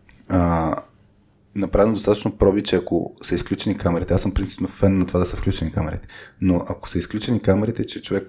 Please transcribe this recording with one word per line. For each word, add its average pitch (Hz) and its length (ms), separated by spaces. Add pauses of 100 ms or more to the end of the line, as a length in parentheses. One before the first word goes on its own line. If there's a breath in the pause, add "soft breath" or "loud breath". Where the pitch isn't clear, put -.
(280)
а, 85 460 (800)
направено 101 400
достатъчно 101 440
проби, 101 240
че 95 140
ако - 460
са - 120
изключени 95 420
камерите, 85 380
аз 92 80
съм 98 120
принципно 98 340
фен 95 300
на 90 80
това 92 140
да 87 60
са - 100
включени 82 360
камерите, 80 360 (320 loud breath)
но 92 160 (120)
ако - 200
са 92 100
изключени 107 440
камерите, 104 440
че - 160
човек - 260